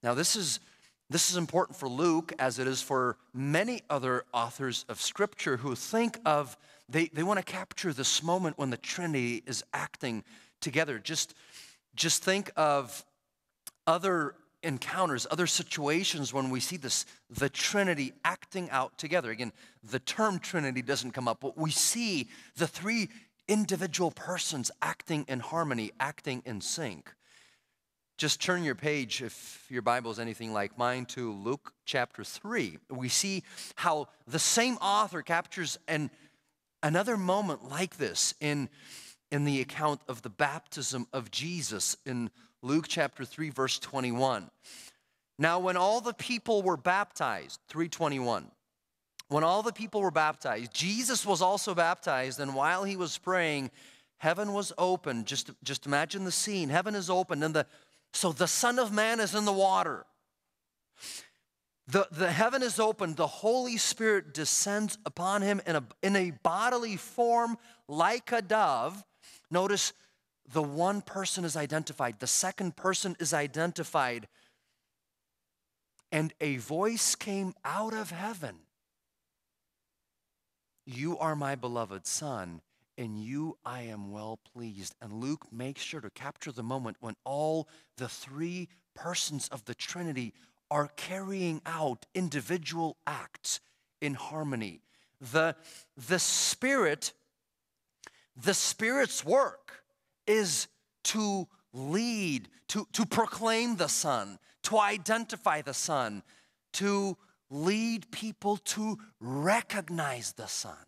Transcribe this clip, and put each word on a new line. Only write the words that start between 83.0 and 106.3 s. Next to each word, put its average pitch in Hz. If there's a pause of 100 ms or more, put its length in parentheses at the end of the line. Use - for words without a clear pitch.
you 135
I 123
am 104
well 107
pleased.'" 110
And 107
Luke 135
makes 127
sure -
to 107
capture 143
the 120
moment 120
when 117
all 156 (280)
the 127
three 170 (260)
persons 156
of 113
the 120
Trinity 139 (380)
are 147
carrying 190
out 156
individual 165
acts - (420)
in 147
harmony. 127 (380)
The, 151 (400)
the 143
Spirit, - (1200)
the 135
Spirit's 240
work 214 (420)
is 202 (380)
to 202 (260)
lead, 165 (180)
to, -
to 220
proclaim 226
the 170
Son, 110 (240)
to 214
identify 208
the 143
Son, 120 (480)